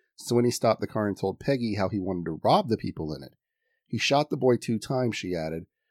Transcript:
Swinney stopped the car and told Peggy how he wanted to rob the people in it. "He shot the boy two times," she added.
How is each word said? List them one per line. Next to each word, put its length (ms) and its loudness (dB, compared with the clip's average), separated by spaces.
Swinney 320 2
stopped 300 2
the 60 -2
car 200 -2
and 100 -2
told 220 -2
Peggy 360 0
how 120 2
he 120 -2
wanted 260 -4
to 180 -6
rob 240 4
the 100 2
people 360 -6
in 100 -10
it. 100 -20
"He 100 -4
shot 320 2
the 80 -2
boy 200 4
two 220 -4
times," 360 -2
she 180 -6
added. 320 -4